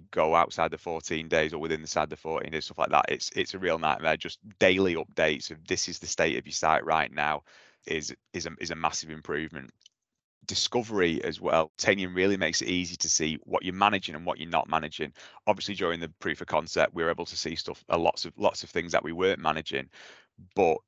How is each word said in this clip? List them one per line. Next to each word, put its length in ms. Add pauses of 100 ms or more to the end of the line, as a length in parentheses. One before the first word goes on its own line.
(120)
go 240
outside 340
the 80
fourteen 500
days 260
or 40
within 240
the 60
side 160
of 80
the 40
fourteen 360
days, 140
stuff 120
like 140
that. 180
It's, 260
it's 200
a 40
real 200
nightmare. 360
Just 220 (220)
daily 340
updates 560
of, 160
"This 240
is 80
the 80
state 320
of 80
your 80
site 320
right 260
now," 300 (460)
is, 280 (160)
is 140
a, 140
is 100
a 60
massive 340
improvement. 640 (720)
Discovery 800
as 180
well. 380
Tanium 360
really 220
makes 240
it 60
easy 300
to 120
see 320
what 220
you're 100
managing 400
and 100
what 140
you're 100
not 220
managing. 440 (340)
Obviously, 260
during 260
the 100 (100)
proof 220
of 60
concept, 460
we 100
were 60
able 160
to 100
see 200
stuff, 340
uh, 80
lots 280
of, 120
lots 260
of 60
things 220
that 120
we 100
weren't 260
managing. 500 (640)
But 240 (100)